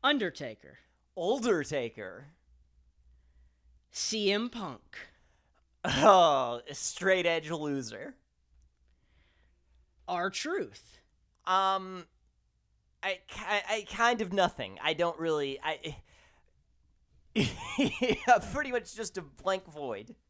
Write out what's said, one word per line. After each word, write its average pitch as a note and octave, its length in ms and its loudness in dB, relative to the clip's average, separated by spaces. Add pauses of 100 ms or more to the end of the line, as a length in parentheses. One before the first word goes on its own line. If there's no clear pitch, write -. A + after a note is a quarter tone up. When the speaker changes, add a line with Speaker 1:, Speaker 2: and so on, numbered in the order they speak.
Speaker 1:
Undertaker. F3 720 -2 (380)
Speaker 2:
Older G#3+ 480 2
Taker. A#2 640 -6 (1600)
Speaker 1:
C G#3 400 0
M A3 180 0
Punk. F3+ 480 -12 (880)
Speaker 2:
Oh, C#3+ 840 6
a C#3+ 40 -10
straight F#3 520 0
edge E3 240 0
loser. C#3+ 680 -4 (1900)
Speaker 1:
R-Truth. F#3+ 920 -4 (460)
Speaker 2:
Um, F#3+ 600 0 (960)
I, F#3 180 -4 (160)
I, G3+ 340 0
I G#3+ 200 -2
kind A#3 320 2
of F#3 120 -4
nothing. C3 500 0
I D#3 100 2
don't E3 260 0
really, D3 440 -2
I, D#3 340 -6 (1400)
<laughs> E3+ 120 4 (1080)
pretty C#4 180 -4
much A#3+ 240 -4
just G#3 220 -8
a F#3 40 -8
blank F#3 500 -4
void. C3 440 -8 (140)